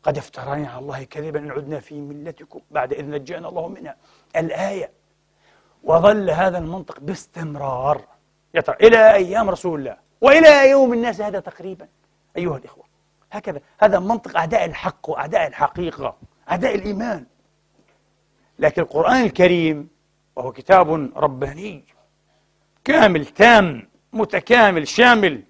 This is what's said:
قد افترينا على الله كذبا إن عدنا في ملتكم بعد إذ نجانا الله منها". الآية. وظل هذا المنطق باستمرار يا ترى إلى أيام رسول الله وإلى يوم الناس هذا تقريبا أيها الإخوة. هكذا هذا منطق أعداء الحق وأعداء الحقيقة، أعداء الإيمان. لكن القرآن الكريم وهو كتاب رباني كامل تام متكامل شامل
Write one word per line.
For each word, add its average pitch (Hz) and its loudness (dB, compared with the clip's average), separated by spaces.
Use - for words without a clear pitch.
قد 147 -4
افترينا 139 -12
على 127 -16
الله 135 -14
كذبا 151 -12
إن 147 -12
عدنا 143 -12
في - -20
ملتكم 147 -18
بعد 139 -6
إذ 139 -10
نجانا 147 -12
الله 170 -10
منها". 156 -18
الآية. 185 -6
وظل 190 2
هذا 175 -2
المنطق 165 -12
باستمرار 143 -6
يا 165 0
ترى - -4
إلى 220 8
أيام 196 0
رسول 170 -6
الله 117 -12
وإلى 285 8
يوم 269 4
الناس 233 -4
هذا 208 -6
تقريبا 185 -18
أيها 170 -6
الإخوة. - -20
هكذا 185 -12
هذا 202 4
منطق 208 -4
أعداء 170 -2
الحق 170 -10
وأعداء 156 -4
الحقيقة، 147 -8
أعداء 185 -4
الإيمان. 202 -8
لكن 156 -2
القرآن 180 0
الكريم 170 0
وهو 127 -10
كتاب 156 0
رباني 143 -8
كامل 208 2
تام 196 4
متكامل 202 0
شامل 208 2